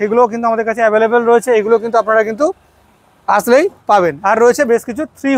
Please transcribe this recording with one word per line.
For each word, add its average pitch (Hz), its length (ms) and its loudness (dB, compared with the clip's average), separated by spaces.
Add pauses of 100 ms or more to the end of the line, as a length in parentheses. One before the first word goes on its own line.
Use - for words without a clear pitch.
এগুলোও 233 280 2
কিন্তু 233 180 -8
আমাদের 226 180 -2
কাছে 226 160 -6
available 220 460 2
রয়েছে, 240 280 0
এগুলো 214 240 2
কিন্তু 226 200 -4
আপনারা 220 260 0
কিন্তু 220 180 -2 (840)
আসলেই 233 360 2 (260)
পাবেন। 180 240 2 (140)
আর 220 160 2
রয়েছে 247 260 2
বেশ 226 180 0
কিছু 208 140 -8 (160)
three 277 200 -4